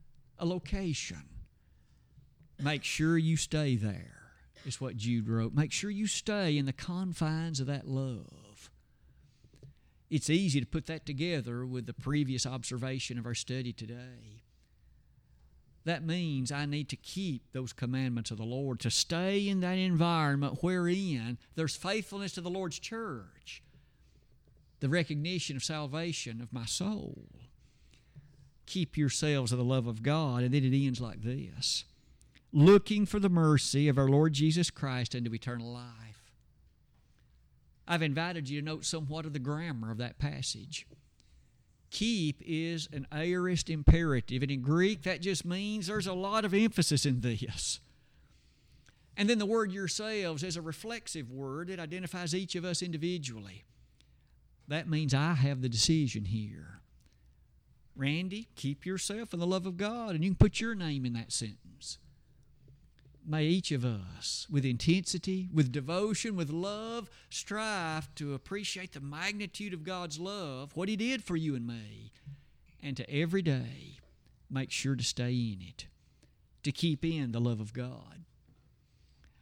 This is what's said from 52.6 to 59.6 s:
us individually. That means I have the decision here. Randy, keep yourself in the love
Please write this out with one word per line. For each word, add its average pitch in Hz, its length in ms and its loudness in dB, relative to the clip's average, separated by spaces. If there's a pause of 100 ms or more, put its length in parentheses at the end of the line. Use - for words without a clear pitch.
us 180 200 -2
individually. 143 800 -6 (1040)
That 151 200 -4
means 151 280 2
I 156 180 2
have 139 280 2
the 127 60 0
decision 117 580 2
here. 95 580 -6 (1120)
Randy, 180 580 -2
keep - 320 -6
yourself 202 480 -4
in 170 60 -4
the 170 80 0
love 185 180 2